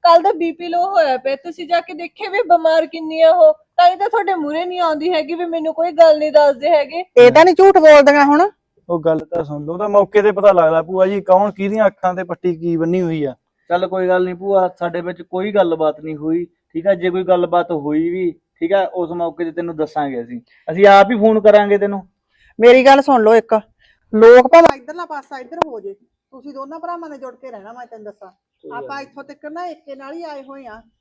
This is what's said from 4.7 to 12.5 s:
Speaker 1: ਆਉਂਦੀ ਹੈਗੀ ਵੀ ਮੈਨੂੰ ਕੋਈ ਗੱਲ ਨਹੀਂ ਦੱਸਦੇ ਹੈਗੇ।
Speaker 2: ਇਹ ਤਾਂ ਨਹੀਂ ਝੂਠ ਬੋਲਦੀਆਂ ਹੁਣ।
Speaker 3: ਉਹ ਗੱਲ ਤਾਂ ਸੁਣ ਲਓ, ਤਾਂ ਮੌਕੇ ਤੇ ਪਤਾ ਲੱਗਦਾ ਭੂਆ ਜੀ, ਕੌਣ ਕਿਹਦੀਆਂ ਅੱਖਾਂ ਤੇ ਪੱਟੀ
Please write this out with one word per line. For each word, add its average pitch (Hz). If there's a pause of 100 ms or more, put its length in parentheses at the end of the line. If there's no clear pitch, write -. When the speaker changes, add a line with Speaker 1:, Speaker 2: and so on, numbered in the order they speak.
Speaker 1:
ਆਉਂਦੀ 320
ਹੈਗੀ 311
ਵੀ 349
ਮੈਨੂੰ 320
ਕੋਈ 339
ਗੱਲ 311
ਨਹੀਂ 302
ਦੱਸਦੇ 285
ਹੈਗੇ। 311 (140)
Speaker 2:
ਇਹ 247
ਤਾਂ 311
ਨਹੀਂ 359
ਝੂਠ 381
ਬੋਲਦੀਆਂ 294
ਹੁਣ। 311 (400)
Speaker 3:
ਉਹ 170
ਗੱਲ 160
ਤਾਂ 165
ਸੁਣ 147
ਲਓ, 165
ਤਾਂ 208
ਮੌਕੇ 202
ਤੇ 208
ਪਤਾ 196
ਲੱਗਦਾ 165
ਭੂਆ 185
ਜੀ, 196
ਕੌਣ 196
ਕਿਹਦੀਆਂ 202
ਅੱਖਾਂ 185
ਤੇ 185
ਪੱਟੀ 175